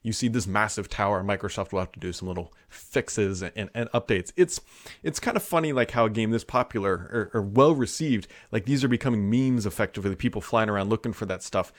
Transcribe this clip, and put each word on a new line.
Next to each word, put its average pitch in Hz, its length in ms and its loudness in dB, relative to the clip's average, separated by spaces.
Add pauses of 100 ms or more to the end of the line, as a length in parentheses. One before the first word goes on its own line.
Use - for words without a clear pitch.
you 110 120 -2
see 123 140 0
this 113 180 0
massive 104 420 0
tower, 101 320 0
and 98 80 -4
Microsoft 101 440 -4
will 95 80 0
have 92 120 -4
to - 80 -18
do 90 100 -6
some 90 180 -8
little 87 260 -8 (160)
fixes 98 720 -2
and, 87 120 -6
and, 101 200 -8
and 117 160 -4
updates. 113 460 0
It's, - 220 4 (440)
it's - 180 -4
kind - 160 0
of 196 60 -2
funny, 160 320 0
like, 123 160 2
how 117 160 4
a 110 40 0
game 110 200 0
this 113 140 0
popular 113 460 0 (220)
or, 113 220 -2
or 107 80 0
well-received, 127 840 4 (220)
like, 104 140 0
these 135 180 2
are 135 60 4
becoming 113 400 2
memes 123 380 2
effectively, 98 500 -2
people 107 240 -2
flying 110 300 0
around 98 180 0
looking 110 240 0
for 104 140 -8
that 92 160 -6
stuff. - 360 -2